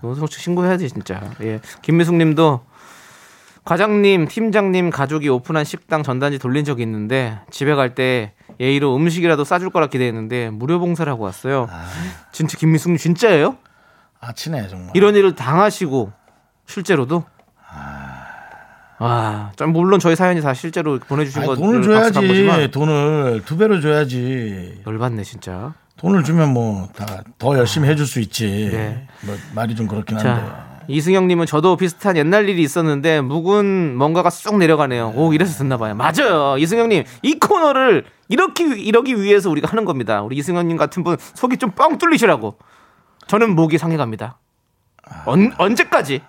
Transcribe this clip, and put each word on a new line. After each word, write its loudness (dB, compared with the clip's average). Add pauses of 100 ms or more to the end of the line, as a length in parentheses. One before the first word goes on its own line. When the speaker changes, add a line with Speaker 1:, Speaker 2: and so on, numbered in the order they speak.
Speaker 1:
노동청 -6 (120)
신고해야지, -2
진짜. -10 (200)
예, -6 (220)
김미숙님도 2 (1040)
"과장님, 2
팀장님 0
가족이 -2
오픈한 -2
식당 -6
전단지 -2
돌린 -2
적이 -4
있는데 -4 (120)
집에 -2
갈 0
때 -2 (260)
예의로 0
음식이라도 0
싸줄 -2
거라 0
기대했는데 -4
무료 -2
봉사를 -2
하고 -6
왔어요." -4
Speaker 2:
아. -14 (460)
Speaker 1:
진짜 -4
김미숙님, 2
진짜예요? 2 (600)
Speaker 2:
아, -14
친해, -8
정말. -14
Speaker 1:
이런 6
일을 6
당하시고 0 (560)
실제로도? -2 (460)
Speaker 2:
아. -16 (840)
Speaker 1:
아, -2
좀 -2
물론 4
저희 4
사연이 0
다 0
실제로 -4
보내주신 -4
Speaker 2:
아니, -2
Speaker 1:
건 -2
Speaker 2:
돈을 2
Speaker 1:
박수 2
Speaker 2:
줘야지, 4
Speaker 1:
한번 4
주지만 4
Speaker 2:
돈을. 0
두 -6
배로 2
줘야지. -2
Speaker 1:
열받네, -4
진짜. -12 (240)
Speaker 2:
돈을 0
주면 2
뭐 -2
다 -10 (340)
더 0
열심히 2
해줄 2
수 -6
있지. -4
Speaker 1:
네. -6 (140)
Speaker 2:
뭐 -10 (200)
말이 -4
좀 -4
그렇긴 -6
Speaker 1:
자, 0
Speaker 2:
한데. -6 (360)
Speaker 1:
이승영님은 0
"저도 2
비슷한 -2
옛날 2
일이 0
있었는데 0
묵은 0
뭔가가 2
쑥 -4
내려가네요." 2
오, 2
이래서 2
듣나 0
봐요. -4
맞아요, 2
이승영님. 2 (200)
이 0
코너를 4 (240)
이렇게, 0
이러기 0
위해서 4
우리가 -2
하는 -2
겁니다. -2
우리 -6
이승영님 -2
같은 -2
분 -2
속이 -4
좀 -2
뻥 2
뚫리시라고. 2 (720)
저는 2
목이 2
상해갑니다. -6 (880)
언-, 2
언제까지? 0